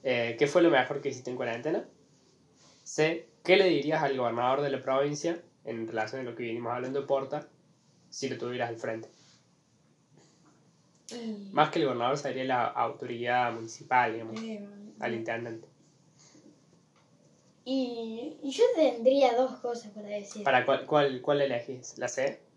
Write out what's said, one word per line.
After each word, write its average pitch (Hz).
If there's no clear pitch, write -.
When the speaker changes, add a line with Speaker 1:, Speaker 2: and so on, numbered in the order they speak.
Speaker 1:
eh, 120
¿qué 143
fue 175
lo 170
mejor 135
que 139
hiciste 123
en 123
cuarentena? 127
C, 160
¿qué 180
le 196
dirías 156
al 135
gobernador 123
de 143
la 131
provincia 147
en 113
relación 113
a -
lo 117
que 123
vinimos 117
hablando 127
de 135
Porta, 139
si 135
lo 123
tuvieras 120
al 113
frente? 113
Speaker 2:
Mm. 220
Speaker 1:
Más 151
que 170
el 151
gobernador 123
sería 131
la 123
autoridad 120
municipal, 113
digamos, 113
Speaker 2:
Eh, 214
Speaker 1:
al 123
Speaker 2:
mm. 117
Speaker 1:
intendente. 113
Speaker 2:
Y... 240
y 277
yo 415
tendría 254
dos 262
cosas 233
para 208
decir. 208
Speaker 1:
¿Para 127
cuál, -
cuál, 139
cuál 143
elegís? 127
¿La 120
C? 139